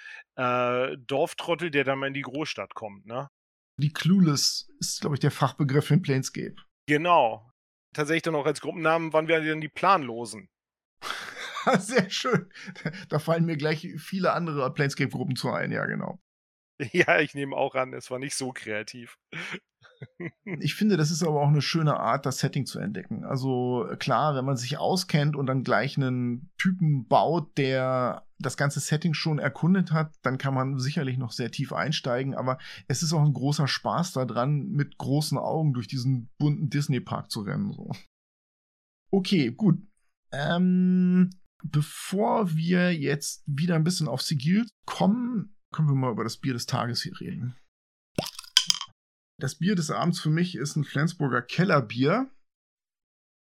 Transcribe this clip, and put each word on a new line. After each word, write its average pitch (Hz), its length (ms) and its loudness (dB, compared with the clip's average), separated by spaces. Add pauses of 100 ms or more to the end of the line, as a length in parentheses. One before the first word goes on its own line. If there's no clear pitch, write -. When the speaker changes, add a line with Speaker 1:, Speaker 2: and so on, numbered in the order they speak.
(360)
Speaker 1:
äh, 123 640 0
Dorftrottel, 160 720 -2
der 139 140 4
dann 135 160 0
mal 135 80 -2
in 135 60 -6
die 139 80 -6
Großstadt 127 520 -6
kommt, 101 320 -12
ne? 127 220 -8 (500)
Speaker 2:
Die 147 140 0
Clueless 160 760 2 (120)
ist, - 200 -6
glaub 147 140 -2
ich, 131 60 -2
der 143 100 4
Fachbegriff 143 600 0
in 147 100 4
Planescape. - 540 -4 (320)
Speaker 1:
Genau. 147 600 4 (460)
Tatsächlich 151 300 0
dann 160 100 0
auch 143 120 0
als 147 140 -2
Gruppennamen 160 520 0
waren 156 160 2
wir 160 120 4
dann 156 200 -2
die 156 80 -6
Planlosen. 117 800 0 (520)
Speaker 2:
<laughs> - 800 -2
Sehr 220 320 0
schön. - 400 0 (580)
Da 151 120 0
fallen 165 240 2
mir 165 120 -2
gleich 156 300 -2 (120)
viele 180 340 -2
andere 147 420 -2
Planescape-Gruppen 135 600 -2
zu 127 160 -2
ein, 95 180 -2
ja, 110 160 -2
genau. - 320 -4 (600)
Speaker 1:
<laughs> 131 120 -8
Ja, 175 280 4
ich 147 140 -2
nehme 139 220 -6
auch 135 180 -2
an, 131 180 -2
es 127 180 -12
war 123 80 -6
nicht 139 160 -8
so 127 180 -4
kreativ. 110 640 -10 (160)
<laughs> 175 380 -12 (920)
Speaker 2:
Ich 165 140 -2
finde, 208 200 4
das 156 140 2
ist 170 120 -2
aber 151 200 2
auch 143 60 4
eine 147 120 6
schöne 147 400 2
Art, 120 240 0
das - 140 -2
Setting - 260 -2
zu - 140 -10
entdecken. - 480 -6
Also, 123 600 -2 (120)
klar, 139 360 2
wenn 131 120 -2
man 139 100 0
sich 123 220 -4
auskennt 151 580 2
und 147 80 -2
dann 131 180 0
gleich 117 360 2
einen 127 580 -2
Typen 160 500 2
baut, 143 520 2
der 131 680 0 (120)
das - 180 -4
ganze 143 240 0
Setting 156 320 0
schon 151 260 0
erkundet 180 540 2
hat, 156 300 0
dann 127 160 0
kann 135 160 0
man 131 240 0
sicherlich 131 400 -2
noch 123 140 -4
sehr 120 180 -4
tief - 240 -4
einsteigen, 131 600 -2
aber 127 220 -2 (320)
es 135 140 -2
ist 160 100 -2
auch 156 100 4
ein 147 120 6
großer 139 340 0
Spaß 120 440 -2
daran, 127 580 0
mit 143 260 -2
großen 139 400 0
Augen 147 380 0
durch 117 120 -4
diesen 127 520 -2
bunten 147 320 0
Disney-Park 139 600 -2
zu 110 120 -6
rennen, 101 300 -4
so. - 200 -12 (1200)
Okay, 185 380 4
gut. 185 360 2 (460)
Ähm, 180 960 4 (340)
bevor 185 960 0
wir 180 400 4
jetzt 143 500 -2
wieder 156 280 0
ein 156 100 4
bisschen 160 240 0
auf 127 140 -4
Sigil 170 440 2 (200)
kommen, 240 720 0 (180)
können 156 140 2
wir 143 60 4
mal 131 180 2
über 107 120 -2
das 117 140 -6
Bier 131 160 -2
des 117 100 -4
Tages 120 380 -2
hier - 180 -10
reden. - 340 -8 (1800)
Das 135 160 -4
Bier 190 200 2
des 156 160 0
Abends 156 300 2
für - 80 0
mich 175 260 2
ist 139 220 -4
ein 147 80 2
Flensburger 143 560 0
Kellerbier. 151 880 2 (1120)